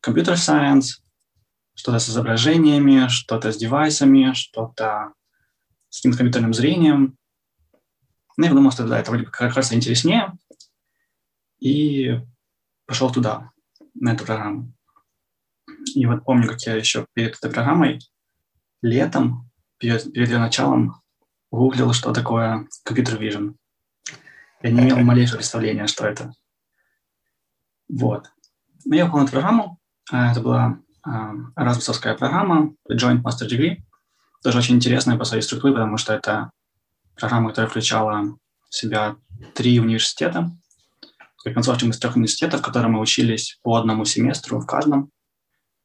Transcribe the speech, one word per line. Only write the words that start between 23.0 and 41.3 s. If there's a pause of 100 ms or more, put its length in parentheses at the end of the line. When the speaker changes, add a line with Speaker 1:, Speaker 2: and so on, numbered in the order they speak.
Speaker 1:
vision. (1040)
Я
не
имел
Speaker 2:
Ага.
Speaker 1:
малейшего
представления,
что
это. (1500)
Вот. (520)
Ну,
я
попал
на
эту
программу. (320)
А,
это
была, (240)
а, (220)
эразмусовская
программа, (160)
Joint
Master
Degree. (640)
Тоже
очень
интересная
по
своей
структуре,
потому
что
это (640)
программа,
которая
включала (320)
в
себя (380)
три
университета. (840)